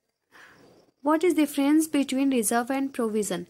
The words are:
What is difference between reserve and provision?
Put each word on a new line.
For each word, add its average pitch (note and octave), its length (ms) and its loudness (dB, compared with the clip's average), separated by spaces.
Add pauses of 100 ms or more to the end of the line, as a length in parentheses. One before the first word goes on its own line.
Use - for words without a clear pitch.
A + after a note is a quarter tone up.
(1080)
What D#4 160 2
is E4+ 120 4
difference D4+ 560 2
between C#4 420 0
reserve A#3 380 0
and C4+ 240 -4
provision? G#3 540 -4